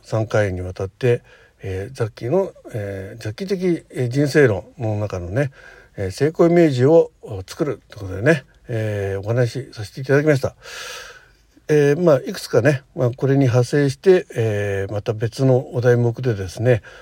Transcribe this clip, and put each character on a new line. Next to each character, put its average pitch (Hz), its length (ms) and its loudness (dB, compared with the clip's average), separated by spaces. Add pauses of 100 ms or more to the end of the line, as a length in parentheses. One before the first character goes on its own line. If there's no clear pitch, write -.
三 110 240 -2
回 104 260 0
に 90 80 -6
わ 90 120 -8
た 98 120 -6
っ 95 40 -8
て、 123 320 0 (460)
え 95 240 -8
ー、 135 40 -20
ザ 120 100 -4
ッ 107 60 -8
キ - 160 -10
ー - 20 -4
の、 180 240 -2 (200)
え 98 440 -10
ー、 113 60 -16
ザ 107 80 -8
ッ - 20 -18
キ 196 120 -10
ー - 20 -8
的、 180 420 -2
え 131 160 -4
ー、 120 40 -2
人 143 180 0
生 143 180 4
論 101 200 0 (120)
の 107 220 -2
中 101 200 -6
の 90 120 -8
ね、 131 200 -2 (460)
え 98 100 -6
ー、 95 40 -6
成 139 160 0
功 170 180 2
イ 170 40 4
メ 170 180 6
ー - 20 2
ジ 127 160 2
を 160 260 6 (360)
作 - 180 -6
る 120 240 -6
と - 60 -20
い - 20 -18
う - 40 -16
こ 98 60 -10
と 90 100 -10
で 95 40 -8
ね、 147 240 2 (220)
え 104 500 -4
ー、 - 20 -8
お 98 40 -10
話 117 420 -2
し - 80 -20
さ 110 100 -12
せ - 80 -12
て - 80 -14
い 135 40 -10
た 135 100 0
だ 143 80 4
き 151 60 0
ま 147 80 4
し 131 60 -2
た。 - 140 -6 (1120)
え 147 260 4
ー、 160 80 -2
ま 170 120 6
あ、 131 60 4
い 208 120 -6
く 190 80 -10
つ - 100 -12
か 123 120 4
ね、 131 220 2 (120)
ま 127 100 0
あ、 117 60 0
こ 131 140 -4
れ 135 80 2
に 139 80 4
派 123 220 4
生 143 260 0
し 135 60 -4
て、 185 400 4
え 101 520 -2
ー、 104 60 -10
ま 104 80 -4
た 113 120 -4
別 113 300 -4
の 131 300 2
お 127 80 -4
題 120 160 4
目 117 240 0
で 123 140 0
で 95 140 -6
す - 120 -12
ね、 117 220 2 (180)